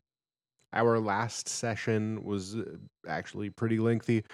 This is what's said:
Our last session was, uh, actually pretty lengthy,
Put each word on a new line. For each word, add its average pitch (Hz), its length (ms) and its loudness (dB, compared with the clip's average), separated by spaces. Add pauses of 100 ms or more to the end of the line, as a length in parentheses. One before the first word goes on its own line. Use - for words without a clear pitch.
(720)
Our 117 260 6
last 110 480 -2
session 110 760 -2
was, 101 320 -4
uh, 90 200 -6 (300)
actually 92 440 -6
pretty 113 280 0
lengthy, 113 560 2